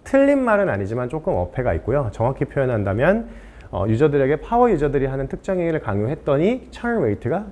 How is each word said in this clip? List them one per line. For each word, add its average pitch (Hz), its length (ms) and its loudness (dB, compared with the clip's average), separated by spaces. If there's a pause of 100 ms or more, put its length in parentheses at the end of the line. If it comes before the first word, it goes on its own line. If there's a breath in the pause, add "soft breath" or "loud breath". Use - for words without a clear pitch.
틀린 277 400 4
말은 202 240 2
아니지만 113 400 -2
조금 156 280 -4
어폐가 98 400 -2
있고요. 117 360 0
정확히 131 320 -2
표현한다면, 127 840 0 (420 loud breath)
어, 98 160 -2
유저들에게 139 540 2
파워 240 280 4
유저들이 143 360 2
하는 135 240 -4
특정 190 300 -4
행위를 165 200 0
강요했더니 147 920 0
churn 233 320 -2
레이트가 127 480 -2